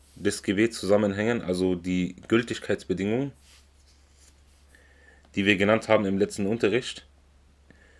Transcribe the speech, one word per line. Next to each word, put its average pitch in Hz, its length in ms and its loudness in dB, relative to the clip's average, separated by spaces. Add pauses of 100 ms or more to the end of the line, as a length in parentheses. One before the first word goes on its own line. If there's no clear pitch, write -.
(160)
des - 260 -4
Gebets 107 380 0
zusammenhängen, 104 600 0
also 92 360 0
die 90 400 -4 (100)
Gültigkeitsbedingungen, 110 1040 -2 (2000)
die 98 100 0
wir 101 100 6
genannt 101 320 2
haben 110 180 4
im 98 120 0
letzten 101 280 -2
Unterricht. 113 600 -2 (920)